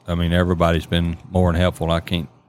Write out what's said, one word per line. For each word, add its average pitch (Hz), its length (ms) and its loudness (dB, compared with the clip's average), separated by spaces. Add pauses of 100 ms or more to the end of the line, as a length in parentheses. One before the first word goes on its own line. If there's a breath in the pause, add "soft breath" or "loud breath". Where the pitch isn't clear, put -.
I 87 80 -4
mean, 85 180 0
everybody's 85 520 2
been 85 320 -2 (120)
more 92 220 2
than 82 100 0
helpful. 87 300 -2
I 82 100 0
can't, 85 260 -6 (220)